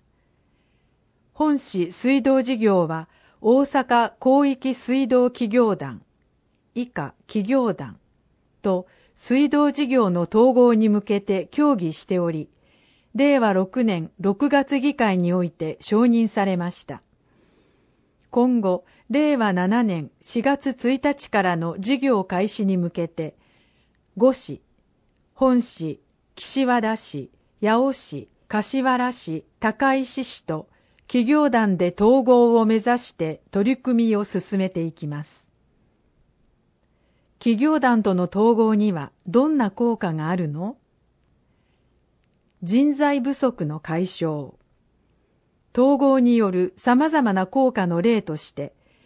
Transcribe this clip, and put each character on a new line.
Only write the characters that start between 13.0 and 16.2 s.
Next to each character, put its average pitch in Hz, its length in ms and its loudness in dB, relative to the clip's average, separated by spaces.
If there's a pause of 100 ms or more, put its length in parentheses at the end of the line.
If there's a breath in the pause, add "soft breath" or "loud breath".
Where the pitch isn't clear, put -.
令 277 240 4
和 220 140 2
六 190 320 0
年 170 340 -2
六 196 300 0
月 277 320 0
議 285 140 0
会 202 240 0
に 175 160 0
お 185 100 0
い 170 60 -6
て 156 300 -10
承 214 240 0
認 233 240 2